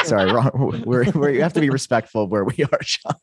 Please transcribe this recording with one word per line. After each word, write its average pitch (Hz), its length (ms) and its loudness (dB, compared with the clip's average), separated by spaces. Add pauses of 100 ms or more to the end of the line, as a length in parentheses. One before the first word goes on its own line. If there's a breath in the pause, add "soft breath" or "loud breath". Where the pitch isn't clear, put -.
sorry. 98 260 2
Wrong. 120 220 2
<laughs> - 320 -2
We're, 123 280 2
we're, 143 180 2
you 139 100 0
have 160 140 0
to 160 80 2
be 139 80 2
respectful 113 540 -2
of 90 60 -4
where 101 140 0
we 135 180 -2
are, 143 200 0
Sean. - 400 -6